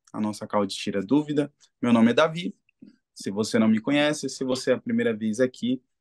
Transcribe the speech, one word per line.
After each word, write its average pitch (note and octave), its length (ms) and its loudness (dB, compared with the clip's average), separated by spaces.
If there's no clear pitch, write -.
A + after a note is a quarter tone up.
à - 80 -8
nossa G#2+ 280 -6
call G#2 180 0
de G2 100 -8
Tira G2 280 -4
Dúvida. D3 500 -2
Meu A#2+ 120 2
nome A#2 180 6
é - 20 0
Davi. E3 420 0
Se - 160 -10
você A2 300 0
não A2 80 4
me A2 120 4
conhece, D3 500 0
se - 140 -8
você B2+ 280 0
é - 40 4
a A2+ 60 -2
primeira A#2 340 -2
vez G#2+ 240 -2
aqui, B2+ 420 -2